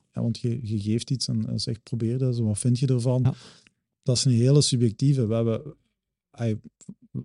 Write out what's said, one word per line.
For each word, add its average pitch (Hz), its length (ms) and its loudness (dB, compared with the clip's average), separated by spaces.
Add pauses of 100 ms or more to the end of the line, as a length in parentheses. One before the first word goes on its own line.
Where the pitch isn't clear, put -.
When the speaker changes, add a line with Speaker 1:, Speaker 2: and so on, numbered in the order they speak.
(140)
Speaker 1:
Ja, 127 80 -6
want 117 180 -2
je, 120 220 -4
je 107 180 -4
geeft 107 320 -2
iets 127 160 -4
en, 113 200 -2
en 117 120 -6
zegt, 117 240 -8
"Probeer 117 340 -4
dat, 127 200 0
wat 110 220 0
vind 120 200 2
je 139 80 0
ervan?" 127 360 2
Speaker 2:
Ja. 123 100 2 (680)
Speaker 1:
Dat 123 140 2
is - 80 -2
een 131 60 4
hele 127 300 6
subjectieve. 123 680 2
We 110 60 0
hebben, 113 280 0 (680)
ai, 110 280 -4 (640)